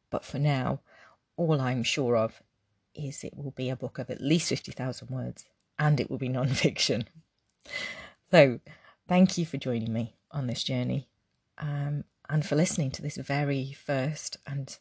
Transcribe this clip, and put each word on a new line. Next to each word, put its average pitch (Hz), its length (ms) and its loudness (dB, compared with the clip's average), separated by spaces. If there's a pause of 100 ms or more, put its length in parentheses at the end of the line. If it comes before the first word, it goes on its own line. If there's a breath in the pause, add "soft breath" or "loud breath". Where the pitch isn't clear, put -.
(100)
but - 140 -4
for - 140 -8
now, 135 420 0 (560 loud breath)
all 156 240 2
I'm 127 220 0
sure 120 340 2
of 110 260 0 (520)
is 139 300 -8
it - 120 -10
will 139 140 -8
be 127 200 -4
a 131 60 -4
book - 220 -8
of - 120 -8
at - 100 -6
least 160 280 2
fifty - 240 -4
thousand 127 380 -6
words, 123 360 -8 (320)
and 151 200 4
it - 120 -2
will 135 80 -4
be 127 100 -2
<laughs> 127 120 -2
non-fiction. 127 680 0 (1200 loud breath)
So, 143 300 8 (480 loud breath)
thank 185 300 6
you 170 80 0
for - 100 -8
joining 117 360 -2
me 113 240 -2 (140)
on 139 160 -4
this 120 160 -4
journey, 127 460 -2 (500)
um, 143 460 -4 (240)
and 151 160 2
for 143 120 0
listening 151 360 2
to - 100 -12
this 147 140 -8
very 139 560 -2
first 143 640 -4 (100)
and 139 340 -8